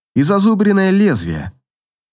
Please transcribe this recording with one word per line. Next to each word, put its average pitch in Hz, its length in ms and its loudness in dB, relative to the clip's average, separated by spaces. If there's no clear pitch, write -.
и 131 60 0
зазубренное 196 680 0
лезвие. 92 640 -2